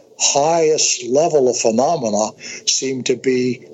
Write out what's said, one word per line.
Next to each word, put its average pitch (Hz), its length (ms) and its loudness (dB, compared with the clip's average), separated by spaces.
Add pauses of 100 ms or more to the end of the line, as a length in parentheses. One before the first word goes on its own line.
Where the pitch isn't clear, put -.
(200)
highest 156 880 2
level 143 400 2
of 117 80 0
phenomena 113 720 0 (380)
seemed 131 400 -4
to 127 100 0
be 127 580 -2